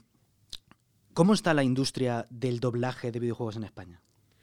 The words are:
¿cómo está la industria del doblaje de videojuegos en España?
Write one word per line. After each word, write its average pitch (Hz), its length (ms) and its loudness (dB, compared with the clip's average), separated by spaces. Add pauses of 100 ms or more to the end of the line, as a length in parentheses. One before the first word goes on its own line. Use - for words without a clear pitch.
(1120)
¿cómo 185 200 6
está 180 200 2
la 143 120 4
industria 127 640 0
del 120 320 -4
doblaje 123 500 -2
de 117 80 -6
videojuegos 113 380 -4
en 107 80 -6
España? 87 360 -16 (420)